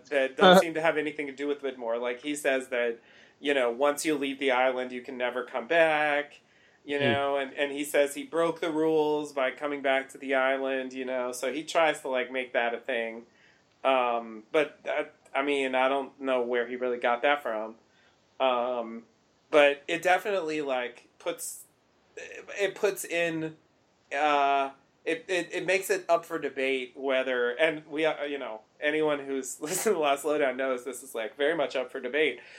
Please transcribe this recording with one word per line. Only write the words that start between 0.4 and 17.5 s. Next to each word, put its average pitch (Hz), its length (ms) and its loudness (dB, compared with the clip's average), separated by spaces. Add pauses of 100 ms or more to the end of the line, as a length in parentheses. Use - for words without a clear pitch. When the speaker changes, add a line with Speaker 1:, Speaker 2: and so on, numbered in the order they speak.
Speaker 2:
Uh-huh. 185 100 12
Speaker 1:
seem 165 140 -4
to 156 60 -2
have 160 160 2
anything 151 300 -4
to 135 60 -10
do 143 140 -6
with 139 140 -2
Widmore. 123 380 -4
Like, 123 220 -4
he 147 140 -4
says 131 340 0
that, 120 300 -2 (400)
you 143 140 0
know, 127 160 4
once 143 360 0
you 156 100 2
leave 139 240 -4
the 135 120 2
island, 127 420 2
you 123 80 -8
can 127 160 -12
never 123 260 -2
come 120 240 -6
back, 151 720 2 (460)
you 143 140 -4
Speaker 2:
Hmm. 143 40 2
Speaker 1:
know, 139 340 2
and, 135 160 -4
and 143 180 -2
he 143 120 -4
says 143 320 2
he 147 80 -8
broke 165 380 -2
the 175 100 -2
rules 151 640 0
by 131 180 0
coming 143 300 -6
back 135 280 2
to - 80 -20
the 135 180 -4
island, 135 580 0
you 131 120 -8
know, 123 280 -4
so 131 180 -2
he 151 120 -6
tries 156 380 2
to, 151 80 -10
like, 127 220 -2
make 127 220 -6
that 117 200 0
a 113 60 -6
thing. 117 460 -6 (580)
Um, 117 600 0 (100)
but, 151 300 0
that, 147 300 -4 (220)
I 135 60 2
mean, 139 340 0
I 131 140 4
don't 135 320 -4
know 131 200 0
where 120 240 0
he 123 120 -8
really 123 200 -2
got 120 260 0
that 143 200 2
from. 110 320 -6 (640)